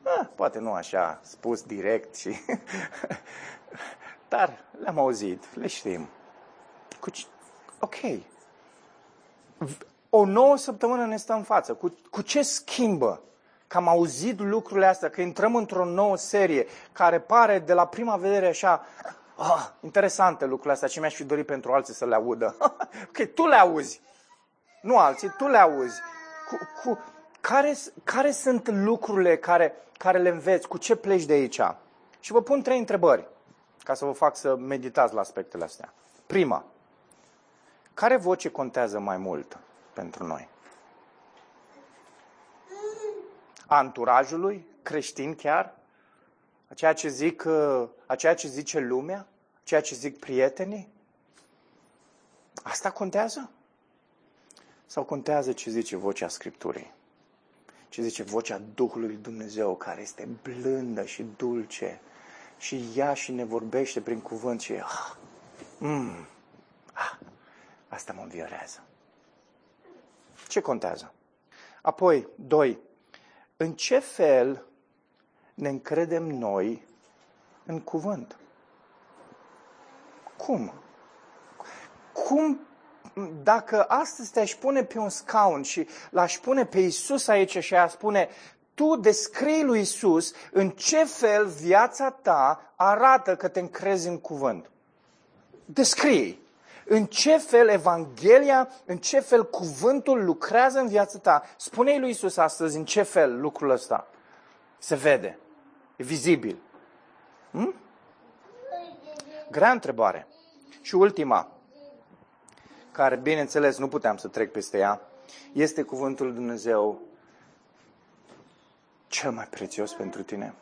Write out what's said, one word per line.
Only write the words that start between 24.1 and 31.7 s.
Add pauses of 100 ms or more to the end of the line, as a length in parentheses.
Nu
alții,
tu
le
auzi. (480)
Cu, (260)
cu, (420)
care
s-, (120)
care
sunt
lucrurile
care, (220)
care
le
înveți?
Cu
ce
pleci
de
aici? (580)